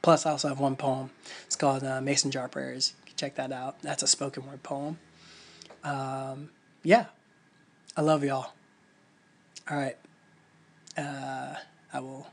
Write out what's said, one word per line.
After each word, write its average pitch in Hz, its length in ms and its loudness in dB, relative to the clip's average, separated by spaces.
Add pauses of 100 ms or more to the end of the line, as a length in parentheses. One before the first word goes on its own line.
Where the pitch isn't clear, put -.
Plus, 165 220 8
I 160 60 2
also 147 180 0
have 135 120 -2
one 135 160 4
poem. 131 340 0 (360)
It's - 100 -2
called, 135 280 4
uh, 131 160 -2
Mason 139 300 2
Jar 131 180 -4
Prayers. 131 520 -4
You - 60 -20
can - 100 -14
check 139 200 -4
that 135 160 -2
out. 131 300 -6
That's 147 200 -4
a 139 40 0
spoken 135 400 -2
word 139 160 -14
poem. 147 360 -6 (880)
Um, 135 680 -4 (320)
yeah. 208 240 8 (920)
I 151 60 2
love 151 220 6
y'all. 135 280 0 (1160)
All 147 60 -2
right. 135 200 -2 (1000)
Uh, 135 580 -6 (380)
I 131 80 -4
will 135 320 -12